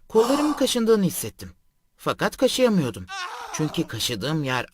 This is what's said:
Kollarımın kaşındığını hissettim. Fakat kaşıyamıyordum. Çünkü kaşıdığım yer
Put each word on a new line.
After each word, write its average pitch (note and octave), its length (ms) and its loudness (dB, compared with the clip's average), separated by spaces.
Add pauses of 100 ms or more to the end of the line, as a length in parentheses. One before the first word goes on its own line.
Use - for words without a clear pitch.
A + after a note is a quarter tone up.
Kollarımın C#4 440 2
kaşındığını A3+ 520 2
hissettim. G#2 480 -4 (440)
Fakat E3 400 -4
kaşıyamıyordum. F#3+ 680 2 (460)
Çünkü D#3 340 -4
kaşıdığım B2 580 -4
yer B2+ 300 -2